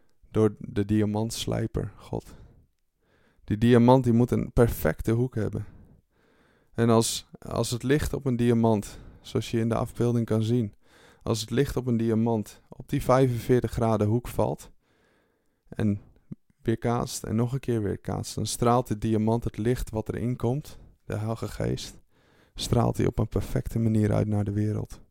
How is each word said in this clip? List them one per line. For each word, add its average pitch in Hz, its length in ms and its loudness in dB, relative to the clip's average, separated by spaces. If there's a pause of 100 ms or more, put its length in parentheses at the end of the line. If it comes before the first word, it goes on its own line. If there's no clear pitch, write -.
(320)
door 110 280 4
de 101 260 -4
diamantslijper, 107 1080 -2
God. - 400 -10 (1080)
Die 110 140 -2
diamant 120 460 8
die 120 100 4
moet 120 180 4
een 113 200 -2
perfecte - 600 2
hoek 120 240 -2
hebben. 104 300 -4 (1080)
En 117 160 2
als, 113 380 2 (120)
als - 320 -4
het 117 120 -6
licht 139 300 0
op 139 120 -8
een 127 100 0
diamant, 117 640 2 (220)
zoals - 300 -6
je 117 80 0
in 113 100 0
de 113 60 0
afbeelding 117 500 0
kan 110 180 0
zien, 113 300 0 (500)
als 110 180 -2
het 110 80 -12
licht 131 260 0
op 127 120 -4
een 120 100 2
diamant 113 680 0
op - 220 -18
die 135 140 -2
vijfenveertig 123 680 2
graden 110 360 2
hoek 117 200 0
valt - 440 -4 (1000)
en 101 320 -2 (600)
weerkaatst 120 600 -2
en - 120 -4
nog 120 180 0
een 135 60 -4
keer 117 220 -2
weerkaatst, 98 540 -6
dan 104 100 -4
straalt 120 420 0
de 107 100 -4
diamant 110 460 0
het - 140 -8
licht 117 320 -2
wat 110 200 -6
erin 123 260 -4
komt, 127 420 -6 (280)
de 104 100 -6
Heilige 110 320 -6
Geest, - 540 -6 (540)
straalt 117 400 0
die - 120 0
op - 120 -2
een 110 80 -2
perfecte - 520 -4
manier 110 340 2
uit 107 140 2
naar 104 160 0
de 101 80 -4
wereld. 107 600 -4